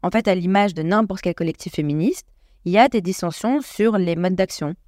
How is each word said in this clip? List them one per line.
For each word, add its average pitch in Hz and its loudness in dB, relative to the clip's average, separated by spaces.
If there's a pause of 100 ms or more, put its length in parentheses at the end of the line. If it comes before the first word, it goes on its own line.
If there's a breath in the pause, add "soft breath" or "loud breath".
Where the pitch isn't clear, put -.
En 202 -2
fait, 220 0
à 190 4
l'image 190 2
de 156 -6
n'importe 190 0
quel 175 -2
collectif 165 -6
féministe, 156 -2 (400)
il 175 -2
y 196 6
a 262 8
des 233 0
dissensions 190 -2
sur 214 0
les 170 0
modes 180 0
d'action. 180 -4 (140)